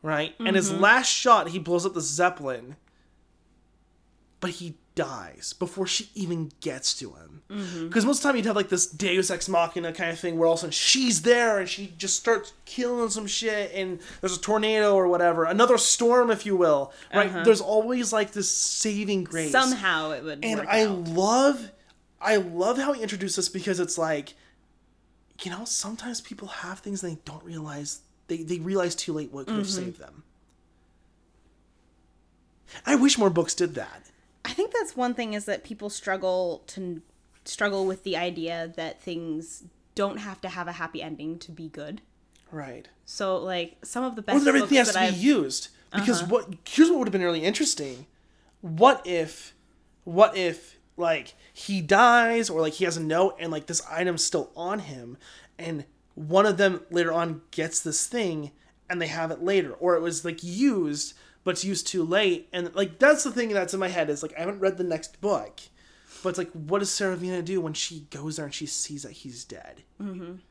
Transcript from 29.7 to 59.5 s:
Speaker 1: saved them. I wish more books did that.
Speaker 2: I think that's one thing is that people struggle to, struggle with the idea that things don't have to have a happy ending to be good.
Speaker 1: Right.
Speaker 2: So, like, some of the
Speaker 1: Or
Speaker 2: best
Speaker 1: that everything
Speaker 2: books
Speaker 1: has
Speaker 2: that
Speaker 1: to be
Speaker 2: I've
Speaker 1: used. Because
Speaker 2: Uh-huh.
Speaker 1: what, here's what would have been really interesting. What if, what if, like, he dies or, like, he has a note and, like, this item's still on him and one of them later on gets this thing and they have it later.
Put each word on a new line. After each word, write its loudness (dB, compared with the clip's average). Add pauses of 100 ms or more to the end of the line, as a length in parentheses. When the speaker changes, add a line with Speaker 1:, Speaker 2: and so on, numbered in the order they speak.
Speaker 1:
saved -12
them. -20 (2500)
I 4
wish 4
more 4
books 0
did -2
that. -12 (380)
Speaker 2:
I -6
think -4
that's -2
one 0
thing -4
is -6
that -4
people -10
struggle -2
to, -8 (440)
struggle -2
with -4
the -2
idea -6
that -10
things -8 (320)
don't -2
have -12
to -8
have -8
a -10
happy -8
ending -10
to -18
be -14
good. -14 (500)
Speaker 1:
Right. -14 (180)
Speaker 2:
So, -4
like, -6
some -6
of -6
the -10
Speaker 1:
Or -14
Speaker 2:
best 2
Speaker 1:
that 8
everything 4
Speaker 2:
books 6
Speaker 1:
has -2
Speaker 2:
that 4
Speaker 1:
to 2
be -2
Speaker 2:
I've -2
Speaker 1:
used. 2 (240)
Because 2
Speaker 2:
Uh-huh. -4
Speaker 1:
what, 0 (140)
here's 8
what 4
would 0
have -2
been 2
really 0
interesting. -2 (560)
What 6
if, -4 (500)
what 6
if, -4 (180)
like, -2 (200)
he -6
dies 6
or, 0
like, 0
he 0
has -2
a -4
note 2
and, -6
like, -6
this -4
item's -2
still -2
on -6
him -14 (400)
and -8 (300)
one 4
of 2
them 4 (100)
later 2
on -2 (100)
gets -4
this -2
thing -4 (380)
and -2
they -2
have -4
it -6
later. 2